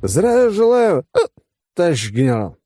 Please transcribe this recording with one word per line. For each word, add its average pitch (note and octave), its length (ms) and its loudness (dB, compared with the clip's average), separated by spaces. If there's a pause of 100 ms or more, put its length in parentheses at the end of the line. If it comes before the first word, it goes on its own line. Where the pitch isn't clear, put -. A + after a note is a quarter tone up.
«Здравия A3+ 480 0
желаю, A3+ 640 0
э, B4+ 40 2 (540)
товарищ C3+ 380 -2
генерал!» A#2 540 -2